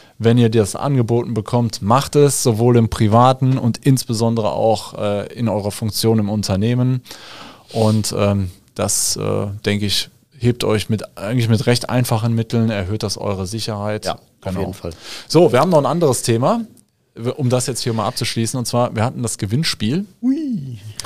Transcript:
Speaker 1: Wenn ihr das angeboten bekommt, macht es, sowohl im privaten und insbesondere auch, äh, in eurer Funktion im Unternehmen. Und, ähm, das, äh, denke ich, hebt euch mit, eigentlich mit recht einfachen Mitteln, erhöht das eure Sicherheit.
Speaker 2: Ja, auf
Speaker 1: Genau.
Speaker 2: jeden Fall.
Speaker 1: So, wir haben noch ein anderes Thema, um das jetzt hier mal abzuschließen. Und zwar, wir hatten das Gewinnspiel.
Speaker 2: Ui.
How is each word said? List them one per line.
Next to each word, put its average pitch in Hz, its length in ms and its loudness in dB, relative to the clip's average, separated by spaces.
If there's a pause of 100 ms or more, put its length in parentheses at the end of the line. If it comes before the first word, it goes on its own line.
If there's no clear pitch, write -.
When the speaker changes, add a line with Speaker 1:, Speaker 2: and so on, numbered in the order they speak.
(200)
Speaker 1:
Wenn 117 180 4
ihr 117 120 6
das 110 260 2
angeboten 120 580 0
bekommt, 110 480 -2
macht 120 340 2
es, 143 280 4
sowohl 120 340 4
im 113 120 4
privaten 127 680 4
und 120 220 0
insbesondere 117 720 0
auch, 110 420 0
äh, 101 400 -4
in 117 160 -2
eurer 101 220 -2
Funktion 113 480 0
im 101 100 0
Unternehmen. 117 720 0 (720)
Und, 110 420 2
ähm, 101 360 0 (240)
das, - 420 -2
äh, 104 300 -2 (180)
denke 101 220 0
ich, - 220 -4 (280)
hebt 120 260 0
euch 104 260 0
mit, - 280 -4
eigentlich 113 320 -2
mit 110 180 2
recht 123 220 0
einfachen 117 440 0
Mitteln, 113 380 0
erhöht 101 320 -4
das 101 140 -4
eure 95 280 -4
Sicherheit. 107 600 -6
Speaker 2:
Ja, 87 80 -2
auf - 60 -10 (220)
Speaker 1:
Genau. 95 180 -6
Speaker 2:
jeden 92 140 -6
Fall. 87 180 -10 (360)
Speaker 1:
So, 160 240 6
wir 120 80 4
haben 170 100 2
noch 165 80 4
ein 139 80 4
anderes 151 380 0
Thema, 139 380 0 (760)
um 127 120 0
das 127 180 0
jetzt 123 140 -6
hier 120 120 -2
mal 110 140 0
abzuschließen. 117 500 -4
Und 120 80 -4
zwar, 120 300 -2
wir 107 80 0
hatten 127 180 -4
das 113 160 -6
Gewinnspiel. 127 680 -2 (160)
Speaker 2:
Ui. 233 580 -4 (260)